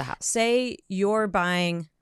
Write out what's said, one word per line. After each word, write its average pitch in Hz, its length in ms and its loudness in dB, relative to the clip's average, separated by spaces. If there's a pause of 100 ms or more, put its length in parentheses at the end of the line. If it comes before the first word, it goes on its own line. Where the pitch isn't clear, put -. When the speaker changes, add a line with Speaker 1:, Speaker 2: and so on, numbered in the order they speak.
Speaker 1:
the - 60 -8
house. - 140 -10
Speaker 2:
Say 240 520 0 (100)
you're 208 400 0
buying 175 640 0 (120)